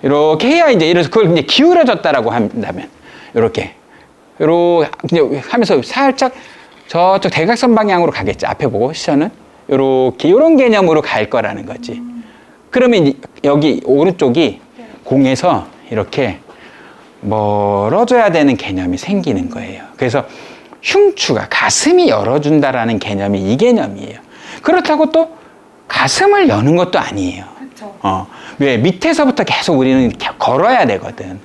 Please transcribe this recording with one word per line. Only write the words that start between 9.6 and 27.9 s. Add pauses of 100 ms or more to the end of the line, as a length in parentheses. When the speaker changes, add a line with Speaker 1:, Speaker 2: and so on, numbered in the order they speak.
Speaker 1:
요렇게,
요런
개념으로
갈
거라는
거지.
Speaker 2:
음. (460)
Speaker 1:
그러면
이제 (260)
여기
오른쪽이 (160)
Speaker 2:
네. (180)
Speaker 1:
공에서 (240)
이렇게 (840)
멀어져야
되는
개념이
생기는
거예요. (120)
그래서 (580)
흉추가
가슴이
열어준다라는
개념이 (120)
이
개념이에요. (440)
그렇다고
또 (520)
가슴을
여는
것도
아니에요. (140)
Speaker 2:
그쵸.